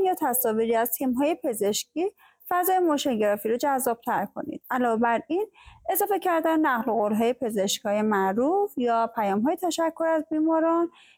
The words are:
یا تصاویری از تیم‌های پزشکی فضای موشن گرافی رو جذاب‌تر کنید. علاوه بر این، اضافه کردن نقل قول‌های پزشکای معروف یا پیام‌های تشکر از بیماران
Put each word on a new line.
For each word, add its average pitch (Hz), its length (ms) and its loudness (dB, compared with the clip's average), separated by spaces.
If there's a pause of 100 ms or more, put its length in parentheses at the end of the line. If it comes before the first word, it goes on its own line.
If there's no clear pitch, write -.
یا 370 160 2
تصاویری 226 560 0
از 233 140 0
تیم‌های 277 440 -2
پزشکی 254 800 -4 (360)
فضای 359 300 0
موشن 285 400 0
گرافی 208 300 0
رو 233 80 0
جذاب‌تر 247 760 -2
کنید. - 360 -10
علاوه 240 300 0
بر 233 260 2
این، 381 200 -2 (440)
اضافه 392 280 0
کردن 320 420 2
نقل 247 320 0
قول‌های 220 400 2
پزشکای 214 720 -2
معروف 214 760 0
یا 226 360 0
پیام‌های 214 420 0
تشکر 330 500 -2
از 320 240 0
بیماران 320 600 2 (280)